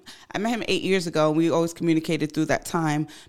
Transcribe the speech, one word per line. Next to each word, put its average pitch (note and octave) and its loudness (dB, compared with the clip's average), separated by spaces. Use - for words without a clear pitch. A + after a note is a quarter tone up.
I - -4
met G#3 -2
him A3+ -4
eight F#3 0
years F#3 0
ago, D#3 2
and D#3 2
we E3 4
always E3 2
communicated D#3+ 0
through D#3+ 0
that - 0
time, D#3 0